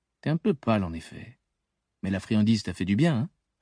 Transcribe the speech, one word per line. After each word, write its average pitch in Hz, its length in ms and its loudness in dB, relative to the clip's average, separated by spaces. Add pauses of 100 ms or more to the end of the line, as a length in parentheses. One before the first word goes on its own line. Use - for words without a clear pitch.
(220)
T'es 139 80 -2
un 160 80 0
peu 208 160 0
pâle, 110 280 0
en 87 100 -4
effet. - 460 -14 (640)
Mais 95 80 -4
la 95 100 -2
friandise 107 420 2
t'a 90 100 -6
fait 92 120 -4
du 101 120 2
bien, 151 200 2
hein, 127 140 -2 (320)